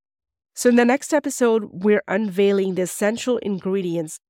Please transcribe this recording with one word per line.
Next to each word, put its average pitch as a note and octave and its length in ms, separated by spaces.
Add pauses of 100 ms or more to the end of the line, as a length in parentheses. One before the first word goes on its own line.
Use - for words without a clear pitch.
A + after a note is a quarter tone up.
(540)
So - 160
in A#3+ 60
the A#3+ 80
next B3 280
episode, A#3+ 600
we're G#3 360
unveiling G3 680
the F#3 60
essential A3+ 560
ingredients F3+ 800 (120)